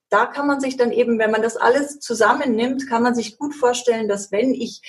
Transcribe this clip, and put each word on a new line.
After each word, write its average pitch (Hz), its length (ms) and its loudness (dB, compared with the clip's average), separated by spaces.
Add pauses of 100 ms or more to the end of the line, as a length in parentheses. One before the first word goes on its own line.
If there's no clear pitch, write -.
da 220 180 4
kann 285 180 -6
man 285 140 0
sich 262 180 -4
dann 240 140 2
eben, 233 260 2
wenn 214 140 2
man 220 100 0
das 226 160 -2
alles 277 420 2
zusammennimmt, 240 880 0
kann 233 140 0
man 240 140 2
sich 233 240 -6
gut 294 160 -6
vorstellen, 240 520 0
dass 202 240 -4
wenn 240 220 0
ich - 360 -8